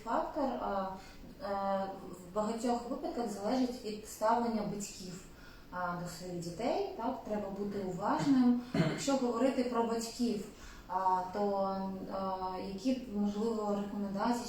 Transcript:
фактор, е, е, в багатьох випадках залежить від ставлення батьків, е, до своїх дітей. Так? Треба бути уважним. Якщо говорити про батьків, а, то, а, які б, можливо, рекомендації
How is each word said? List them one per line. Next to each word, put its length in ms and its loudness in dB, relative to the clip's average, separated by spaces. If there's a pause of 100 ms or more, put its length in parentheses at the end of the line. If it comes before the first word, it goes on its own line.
фактор, 400 0
е, 440 0 (540)
е, 440 0 (240)
в 260 -12
багатьох 540 0
випадках 400 -2
залежить 560 0
від 220 -6
ставлення 540 4 (140)
батьків, 460 -8 (520)
е, 40 -6 (260)
до 60 -4
своїх 340 -6
дітей. 540 0
Так? 300 -2
Треба 220 -2 (100)
бути 200 -4
уважним. 800 4 (300)
Якщо 220 0
говорити 500 4
про 200 2
батьків, 640 0 (420)
а, 340 4 (120)
то, 360 2 (440)
а, 240 -2 (360)
які 200 2
б, 240 -4
можливо, 640 2
рекомендації 640 0